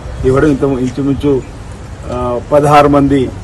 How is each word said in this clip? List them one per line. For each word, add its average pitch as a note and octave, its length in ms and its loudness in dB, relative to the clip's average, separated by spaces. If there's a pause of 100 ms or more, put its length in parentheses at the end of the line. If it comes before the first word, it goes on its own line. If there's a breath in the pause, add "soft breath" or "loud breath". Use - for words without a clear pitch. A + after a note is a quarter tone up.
(240)
ఇవ్వడం, C3+ 240 2
ఇంత C#3 140 0
ఇంచుమించు, C3+ 800 -2 (680)
ఆ, B2 280 -4 (120)
పదహారు D3 360 6
మంది C#3 420 2 (140)